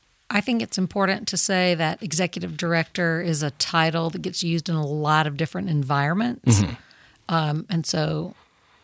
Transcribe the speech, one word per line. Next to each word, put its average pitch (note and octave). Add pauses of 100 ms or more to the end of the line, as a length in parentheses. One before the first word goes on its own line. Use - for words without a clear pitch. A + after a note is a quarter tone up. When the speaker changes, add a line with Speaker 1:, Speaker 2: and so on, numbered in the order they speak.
(300)
Speaker 1:
I G3+
think A#3
it's -
important F#3+
to F#3+
say F3+
that D#3+
executive F3
director E3
is D#3+
a D3
title E3
that E3+
gets -
used E3
in E3
a D3+
lot D3+
of D3
different F3+
environments. D3
Speaker 2:
Mm-hmm. F#2+ (540)
Speaker 1:
Um, D#3
and E3
so D#3 (500)